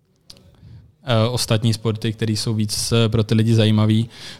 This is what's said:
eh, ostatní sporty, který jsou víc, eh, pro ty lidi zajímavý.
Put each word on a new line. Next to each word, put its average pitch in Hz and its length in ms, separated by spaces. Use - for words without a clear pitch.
eh, 113 240
ostatní 113 440
sporty, 110 400
který 110 240
jsou 117 160
víc, 107 380
eh, 117 180
pro 110 140
ty 110 120
lidi 110 200
zajímavý. 110 540